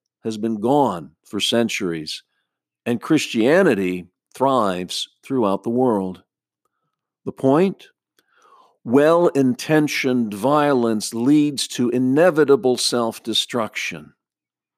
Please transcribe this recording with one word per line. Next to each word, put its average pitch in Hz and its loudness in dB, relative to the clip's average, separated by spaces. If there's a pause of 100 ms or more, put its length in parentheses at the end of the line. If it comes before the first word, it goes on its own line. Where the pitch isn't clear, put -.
(240)
has 110 -6
been 107 -6
gone 113 0 (140)
for 101 -8
centuries, 92 -4 (640)
and 120 -4
Christianity 113 0 (260)
thrives 104 -2 (120)
throughout 107 -2
the 117 -6
world. 107 -2 (1000)
The 131 -8
point? 160 0 (960)
Well-intentioned 139 2
violence 120 0
leads 143 0
to 123 -2
inevitable 135 2
self-destruction. 110 -6 (640)